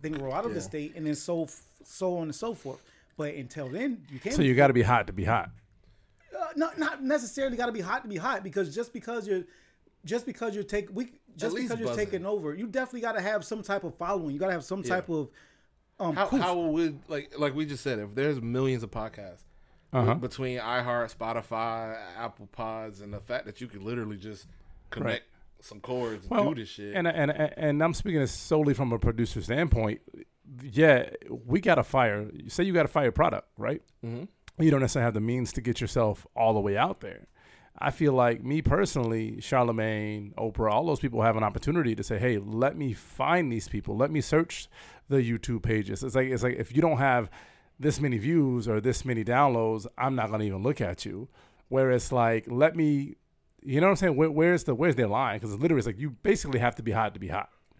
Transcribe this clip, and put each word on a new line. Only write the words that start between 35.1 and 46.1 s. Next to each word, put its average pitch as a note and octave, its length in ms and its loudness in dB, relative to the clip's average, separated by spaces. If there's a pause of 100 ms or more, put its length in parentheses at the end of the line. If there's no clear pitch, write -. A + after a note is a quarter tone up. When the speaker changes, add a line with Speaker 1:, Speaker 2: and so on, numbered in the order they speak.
Speaker 3:
the G#2+ 60 -2
means A#2+ 340 0
to B2+ 80 -6
get A#2 200 -2
yourself A2 440 0 (100)
all A2+ 180 4
the G#2+ 80 2
way G2+ 160 0
out D3+ 240 0
there. - 260 -14 (520)
I C3+ 120 0
feel D3 220 2
like A#2+ 300 4
me D3 180 0
personally, A#2 800 0
Charlamagne, A2 960 0
Oprah, A2 360 0
all B2+ 140 2
those D3+ 160 0
people A#2 200 0
have A2 160 4
an A2 60 0
opportunity C3 520 0
to G#2 80 -4
say, A2 140 -2
"Hey, B2 200 2
let A2+ 400 0
me C3+ 160 -2
find D3 580 -2
these A2+ 160 -4
people. G#2 300 -6
Let C3+ 120 2
me D#3 120 0
search - 460 0 (420)
the C#3 80 4
YouTube A#2 460 0
pages." G#2 400 0
It's B2+ 120 -4